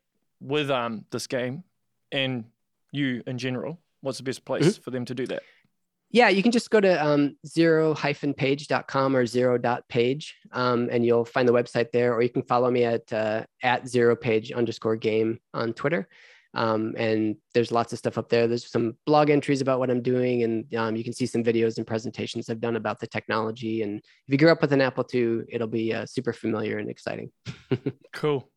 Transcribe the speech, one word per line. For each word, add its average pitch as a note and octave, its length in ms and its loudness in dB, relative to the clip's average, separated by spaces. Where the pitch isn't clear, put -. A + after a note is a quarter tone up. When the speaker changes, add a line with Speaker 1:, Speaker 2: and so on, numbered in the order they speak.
Speaker 1:
with, C#3 320 -2
um, A#2 400 -4
this A#2+ 160 -6
game B2+ 360 -6
and C3 340 -4
you C3+ 360 -4
in C3 100 -8
general, B2+ 420 -6
what's C3+ 160 -6
the B2 60 -14
best B2+ 220 -8
place C3 280 0
Speaker 2:
Mm-hmm. - 80 -12
Speaker 1:
for - 100 -12
them B2 140 -6
to B2+ 100 -10
do B2+ 120 -6
that? - 160 -8
Speaker 2:
Yeah, A3+ 180 6
you F#3+ 140 2
can A#3 80 4
just A#3 180 0
go A3 100 4
to, F3+ 260 4
um, D3 300 2
zero D#3+ 480 2
hyphen C#3+ 400 -2
page C#3+ 340 -2
dot B2+ 200 0
com C3+ 280 0
or B2+ 100 4
zero B2 320 2
dot A#2+ 320 -2
page, B2+ 460 -2
um, B2 380 0
and A#2+ 140 2
you'll A#2 200 4
find B2+ 220 0
the A#2+ 40 6
website A#2+ 400 2
there, A#2+ 220 2
or A2+ 80 0
you B2 80 2
can C3 140 -4
follow B2 280 2
me B2 140 2
at, A#2 260 -2
uh, A2 320 -2
at B2 240 0
zero A#2 280 4
page A2+ 380 -2
underscore A2+ 420 -2
game A2+ 440 0
on A#2 200 -4
Twitter. E3+ 340 -2
Um, A2 420 0
and A2 400 0
there's A#2 160 2
lots A#2 220 0
of A#2+ 80 -8
stuff - 180 -4
up A2 120 -4
there. A#2 180 4
There's A#2+ 240 -2
some A#2 240 0
blog D3 240 4
entries C#3 300 2
about C3 200 0
what B2+ 100 0
I'm B2 120 0
doing, B2 420 0
and, A2+ 320 -2
um, A2+ 200 -2
you A2+ 80 -6
can B2 80 -8
see B2 140 -4
some A#2 180 -2
videos A2+ 360 2
and A2 80 -4
presentations A2+ 640 -6
I've A2+ 120 -6
done A#2 160 -2
about G#2 240 -4
the A2+ 60 -8
technology. A2 760 -4
And G#2 180 -4
if - 320 -14
you C#3 60 6
grew D#3+ 140 8
up D#3+ 100 4
with C#3+ 100 2
an C3+ 100 4
Apple B2+ 220 0
two, A#2 460 0
it'll A#2 180 -4
be, A2+ 240 -2
uh, G#2+ 140 -4
super A#2+ 260 -4
familiar G#2+ 460 -4
and G#2+ 120 -6
exciting. A2 420 -8
<laughs> - 440 -6
Speaker 1:
Cool. D3 440 -4